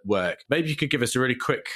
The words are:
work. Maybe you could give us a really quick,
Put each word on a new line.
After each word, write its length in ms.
work. 420
Maybe 220
you 80
could 120
give 120
us 160
a 20
really 160
quick, 400